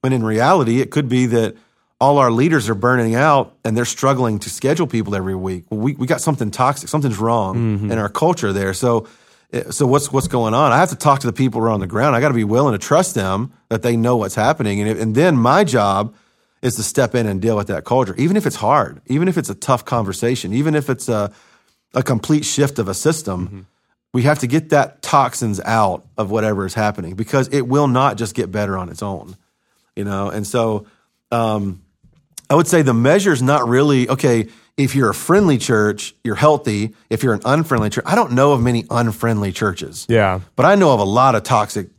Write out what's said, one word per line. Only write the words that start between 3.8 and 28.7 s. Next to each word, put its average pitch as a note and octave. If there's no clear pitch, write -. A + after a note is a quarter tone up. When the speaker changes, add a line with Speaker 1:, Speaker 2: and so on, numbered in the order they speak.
Speaker 1:
struggling B2
to G#2
schedule D3+
people G2+
every F#2+
week. F#2
Well, G#2+
we, C3
we B2+
got E3
something B2+
toxic, -
something's C#3
wrong A2+
Speaker 2:
Mm-hmm. G#2+
Speaker 1:
in A2+
our G2+
culture D3+
there. G2
So, A#2
eh, -
so -
what's, C3+
what's C3
going A2+
on? B2+
I B2
have F3+
to F3+
talk C#3
to B2+
the A2+
people A#2
who A2+
are -
on G#2+
the F#2+
ground. A#2
I A#2
gotta C#3
be A2+
willing A#2
to G2
trust E3
them G2+
that A2+
they A#2+
know A#2+
what's F#2+
happening. A2
And, G#2
it, G#2
and A2
then D#3
my C3+
job G#2+
is B2
to A2
step -
in A#2
and G2
deal A2
with G2+
that F2+
culture, A#2+
even E3+
if G#3
it's -
hard, B2
even D#3
if F3+
it's -
a G2+
tough -
conversation, A2+
even D3+
if C#3+
it's B2
a, G#2
a B2+
complete C#3+
shift C#3
of F#2+
a F#2+
system. G2
Speaker 2:
Mm-hmm. G2
Speaker 1:
We B2
have D3
to B2+
get D#3
that -
toxins B2
out G#2
of G#2
whatever G#2+
is F#2
happening, G2+
because C3
it C3+
will C#3+
not B2+
just G#2+
get F#2+
better G2+